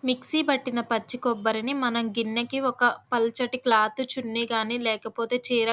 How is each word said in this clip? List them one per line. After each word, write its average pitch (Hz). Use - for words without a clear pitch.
మిక్సీ 254
పట్టిన 262
పచ్చి 226
కొబ్బరిని 220
మనం 233
గిన్నెకి 233
ఒక 247
పల్చటి 240
క్లాత్, 220
చున్నీ 233
కానీ 226
లేకపోతే 226
చీర 226